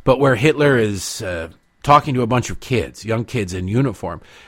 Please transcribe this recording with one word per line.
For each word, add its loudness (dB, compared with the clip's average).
but 4
where 4
Hitler 4
is, -2
uh, -6
talking 4
to 0
a 0
bunch 0
of -8
kids, -6
young -2
kids -4
in -6
uniform, -2